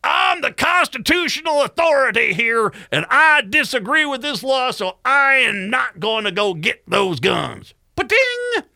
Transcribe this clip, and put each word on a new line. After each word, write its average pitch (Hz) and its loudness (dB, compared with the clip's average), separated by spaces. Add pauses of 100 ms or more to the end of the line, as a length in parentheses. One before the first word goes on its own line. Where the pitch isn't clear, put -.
"I'm 370 0
the - -2
constitutional 311 0
authority 254 0
here, 226 0 (200)
and 156 -2
I 302 4
disagree 254 0
with 269 -4
this 269 -6
law, 262 0
so 185 -6
I 269 4
am 208 0
not 254 -4
gonna 214 -2
go 196 0
get 165 -4
those 185 0
guns." - -4 (220)
Pa-ding! 480 0 (120)